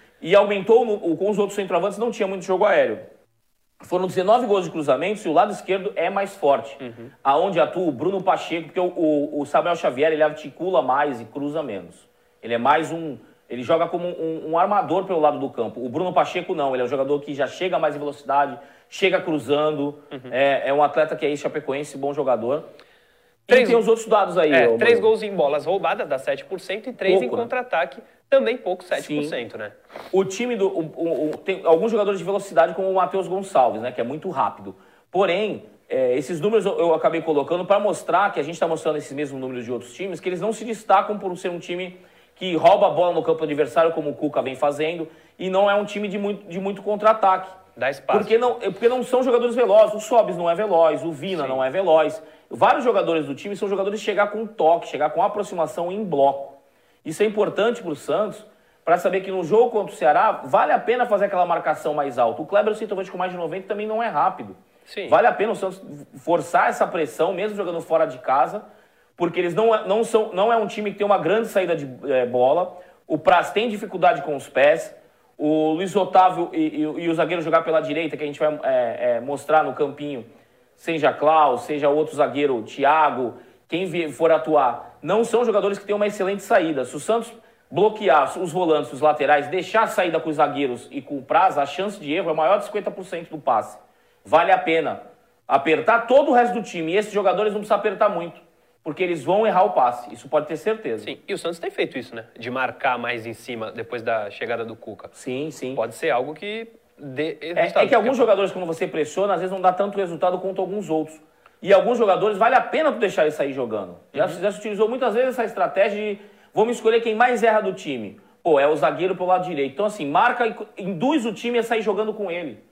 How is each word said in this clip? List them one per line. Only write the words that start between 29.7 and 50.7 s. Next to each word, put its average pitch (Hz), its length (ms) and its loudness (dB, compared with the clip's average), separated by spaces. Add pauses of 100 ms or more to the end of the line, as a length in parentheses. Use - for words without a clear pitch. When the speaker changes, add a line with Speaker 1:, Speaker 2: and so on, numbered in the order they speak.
Speaker 1:
O 190 120 4
time 240 300 -4
do, 190 140 0
o, 185 120 -6
o, 156 500 -4
o, 190 80 -8
tem 185 260 -6
alguns 165 260 4
jogadores 202 300 0
de 165 40 -10
velocidade, 180 480 2
como 190 160 -2
o 190 60 0
Matheus 185 320 0
Gonçalves, 135 560 0
né, 120 80 -6
que - 100 -6
é 113 40 -2
muito 156 260 -8
rápido. 107 460 -4 (340)
Porém, 180 560 -2 (220)
é, 127 280 0
esses 151 240 -4
números 208 240 2
eu, 190 140 -2
eu 165 160 4
acabei 160 260 0
colocando 160 440 -2
pra 202 160 4
mostrar 196 520 0
que 175 60 -8
a 151 60 0
gente 165 160 -10
tá 170 80 0
mostrando 156 280 -2
esses 143 160 -10
mesmos 139 280 -8
números 127 240 -8
de 120 80 -8
outros 117 200 -10
times, 180 280 -10
que - 80 -8
eles 180 120 -4
não 214 120 -2
se 214 120 -10
destacam 202 540 0
por 185 180 -6
ser 180 140 -6
um 175 80 -6
time 180 400 -10 (380)
que 185 180 -4
rouba 185 320 6
a 165 40 4
bola 170 220 2
no 160 120 -2
campo 160 180 0
adversário, 151 500 0
como 151 180 -4
o 131 40 -6
Cuca 147 260 -4
vem 131 140 -4
fazendo, 156 540 -4 (280)
e 185 140 -6
não 196 180 2
é 202 60 2
um 208 100 0
time 208 220 -8
de 190 100 -6
muito, 202 300 -6
de 170 140 -10
muito 196 200 -6
contra-ataque. 208 720 2 (260)
Speaker 2:
Dá 127 140 -2
espaço. 165 280 -2
Speaker 1:
Porque 214 200 2
não, 240 220 0
é, 196 100 -4
porque 233 180 2
não 254 140 -2
são 254 200 0
jogadores 240 320 2
velozes. 220 400 6
O 214 60 -8
Sobis 190 360 2
não 170 120 -4
é 170 60 2
veloz, 165 480 2